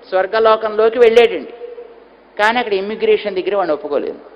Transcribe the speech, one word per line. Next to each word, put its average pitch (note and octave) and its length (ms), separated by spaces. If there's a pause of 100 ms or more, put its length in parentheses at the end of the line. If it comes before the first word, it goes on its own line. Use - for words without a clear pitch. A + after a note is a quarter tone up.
స్వర్గలోకంలోకి G#3+ 880
వెళ్ళాడండి. A3+ 540 (840)
కానీ A3+ 200
అక్కడ G#3+ 140
ఇమ్మిగ్రేషన్ G#3 600
దగ్గర F#3 200
వాడిని F3 180
ఒప్పుకోలేదు. B2 460 (160)